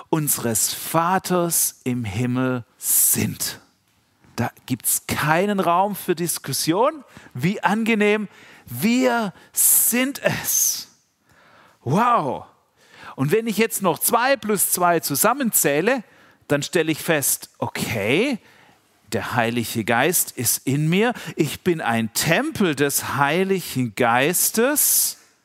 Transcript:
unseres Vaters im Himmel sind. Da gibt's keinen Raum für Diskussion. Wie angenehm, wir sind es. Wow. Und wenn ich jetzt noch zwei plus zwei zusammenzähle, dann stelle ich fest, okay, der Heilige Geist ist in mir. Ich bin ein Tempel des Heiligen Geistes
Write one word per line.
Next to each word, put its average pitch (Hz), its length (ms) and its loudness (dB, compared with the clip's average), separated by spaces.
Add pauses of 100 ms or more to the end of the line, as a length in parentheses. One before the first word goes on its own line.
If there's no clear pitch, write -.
unseres 143 680 0
Vaters 175 1080 0
im 123 220 -2
Himmel 123 580 -2 (140)
sind. - 840 -2 (760)
Da 120 140 -2 (160)
gibt's - 400 -4
keinen 165 520 0
Raum 185 380 0
für - 180 -2
Diskussion. 175 880 -2 (300)
Wie 160 280 -2
angenehm, 208 680 2 (360)
wir 233 680 0 (180)
sind - 720 0
es. - 640 -2 (960)
Wow. 165 640 0 (720)
Und 143 160 0
wenn 226 140 2
ich 208 100 -2
jetzt 220 240 0
noch 170 180 0
zwei 247 380 2
plus 208 340 -2
zwei 175 300 2
zusammenzähle, 208 1040 2 (420)
dann 143 160 0
stelle 160 280 0
ich 147 80 -4
fest, - 580 -2
okay, 127 840 -2 (720)
der 107 220 -4
Heilige 117 500 -2
Geist 123 540 0
ist - 300 -4
in 147 200 0
mir. 208 260 2 (220)
Ich - 260 -2
bin 170 200 0
ein 110 320 -2
Tempel 196 600 0
des 139 400 -2
Heiligen 147 800 0
Geistes 165 1200 2 (280)